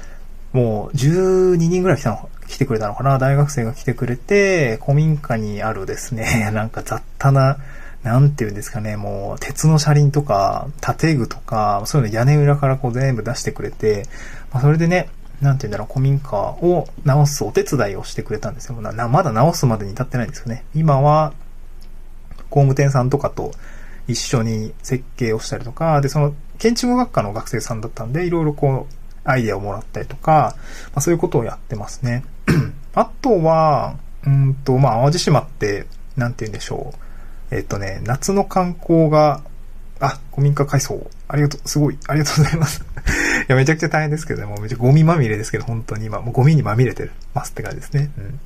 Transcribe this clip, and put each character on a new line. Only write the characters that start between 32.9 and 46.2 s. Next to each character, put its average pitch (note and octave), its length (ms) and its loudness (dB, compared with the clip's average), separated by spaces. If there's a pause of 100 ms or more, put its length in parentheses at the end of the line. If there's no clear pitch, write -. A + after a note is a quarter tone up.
あ A3+ 140 2 (120)
と G#3 220 4
は、 D#3 520 4 (300)
う C#3+ 40 2
ん C3+ 240 4
と、 C3 240 0
ま A#2+ 220 4
あ、 - 20 2
淡 C#3+ 100 6
路 F3 80 0
島 D3 220 4
っ - 60 -4
て、 G2+ 400 -4 (280)
な A#2+ 140 0
ん A#2 40 -6
て - 120 -8
言 G#2+ 40 -6
う - 20 -10
ん - 20 -8
で - 80 -8
し - 100 -8
ょ - 220 -8 (580)
う。 - 40 -4
え - 40 -2
っ - 40 -4
と - 140 -6
ね、 F#2+ 280 -6
夏 C3+ 260 -2
の G3 140 2
観 F3+ 280 0
光 E3 360 4
が、 D3+ 320 4 (580)
あ、 C3+ 200 -2 (120)
古 C#3 120 0
民 C#3+ 100 6
家 C#3+ 120 0
改 C#3+ 140 0
装。 - 300 -6 (180)
あ - 80 -4
り D3 60 2
が C#3+ 80 4
と - 80 -6
う、 - 100 -12
す - 120 0
ご D3 100 4
い、 - 80 -4 (100)
あ - 60 -2
り D3+ 60 2
が D3 60 2
と - 80 -2
う - 40 -2
ご D3+ 60 8
ざ D#3 120 2
い - 20 2
ま D#3+ 100 2
す。 - 180 -6
<laughs> - 640 -2
い - 20 4
や、 B2+ 40 4
め C3 100 6
ち D#3 60 4
ゃ D#3+ 40 2
く D#3+ 40 -4
ち E3 60 -2
ゃ D3+ 40 0
大 D#3 120 0
変 D3+ 100 0
で D3+ 60 0
す D#3+ 100 -8
け - 80 -4
ど G#2+ 60 -6
ね、 G2+ 60 -8
も G#2 100 -8
う G#2 40 -6
め G#2+ 80 -6
ち A#2 40 -6
ゃ A2 40 -6
ゴ B2 140 6
ミ D#3 120 8
ま E3 120 6
み C3+ 120 4
れ G#2+ 100 0
で G#2+ 60 -4
す - 80 -8
け A2 60 -2
ど、 G2+ 60 -6
本 A2+ 200 -4
当 - 120 -6
に G#2+ 100 -6
今、 G#2 160 -6